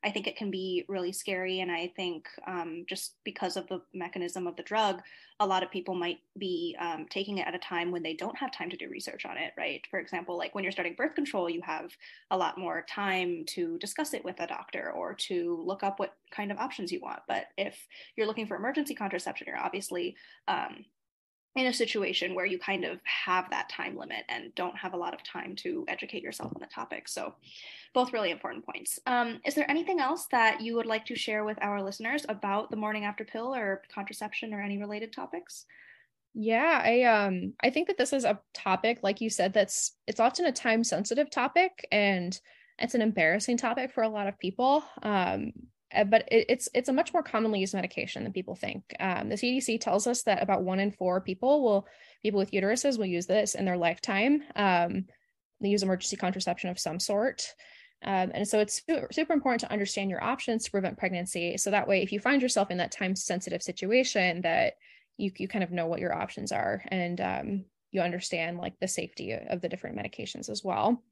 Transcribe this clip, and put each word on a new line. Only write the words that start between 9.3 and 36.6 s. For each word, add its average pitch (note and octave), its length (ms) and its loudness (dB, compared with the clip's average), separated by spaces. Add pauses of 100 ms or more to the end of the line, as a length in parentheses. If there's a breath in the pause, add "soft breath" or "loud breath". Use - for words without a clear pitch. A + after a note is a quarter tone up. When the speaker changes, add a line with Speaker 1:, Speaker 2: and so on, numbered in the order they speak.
Speaker 1:
it, D3 200 -6
right? D3+ 340 -6
For F#3+ 80 -2
example, F3 380 -6
like, E3+ 180 -6
when G3 80 -2
you're F#3+ 80 -2
starting F3 260 -4
birth D4 160 -2
control, G3+ 360 0
you E3+ 120 -4
have D#3+ 300 -6 (400 loud breath)
a F#3+ 60 2
lot F3 200 0
more E3+ 320 -4
time F#3 600 0
to E3+ 300 -4
discuss D4 340 -4
it - 100 -6
with - 160 -8
a E3+ 80 -4
doctor - 420 -8
or - 260 -6
to E3+ 520 -2
look G3 160 -4
up G3 160 -2
what - 160 -4 (160)
kind G3+ 220 -4
of G3+ 40 -6
options A3 320 -6
you - 120 -4
want. - 260 -10
But - 200 -2 (100)
if G3 200 -6 (380 loud breath)
you're A3 120 0
looking A3 200 -4
for G#3 80 -6
emergency C#4 400 -2
contraception, G3 520 -6
you're - 140 -6
obviously, F3+ 540 -4 (320 loud breath)
um, - 380 -4 (680)
in C4 100 2
a B3+ 80 2
situation F#3+ 640 0
where F#3 100 0
you F#3 140 0
kind F#3+ 260 -2
of F#3 180 -6
have F#3 460 0
that - 200 -4
time - 280 -8
limit - 320 -8
and - 260 -8
don't F3+ 220 -4
have F#3 160 -8
a F3+ 40 -6
lot F3 160 -4
of - 100 -14
time G3 320 -10
to - 320 -4
educate - 360 -6
yourself - 320 -8
on - 60 -12
the - 60 -14
topic. - 400 -10
So - 260 -6 (600 loud breath)
both B3+ 200 2
really G#3 180 0
important - 340 -8
points. - 420 -8
Um, A#3+ 380 2
is C#4+ 100 0
there D4+ 140 0
anything E4+ 300 0
else C#4+ 320 0
that A3+ 300 4
you A#3 140 -4
would A3+ 100 0
like A3 200 -2
to A#3+ 100 -6
share G#3+ 280 -2
with G#3+ 180 -2
our G3+ 200 -2
listeners A3+ 480 -4
about G#3 400 -2
the A3 80 -4
morning G#3+ 260 -2
after G#3 220 -4
pill A#3 280 -6
or G3 280 -2 (120)
contraception G#3+ 600 -6
or G3+ 80 -4
any G3+ 160 -2
related G#3 340 -6
topics? - 540 -10 (680 loud breath)
Speaker 2:
Yeah, A#3 480 4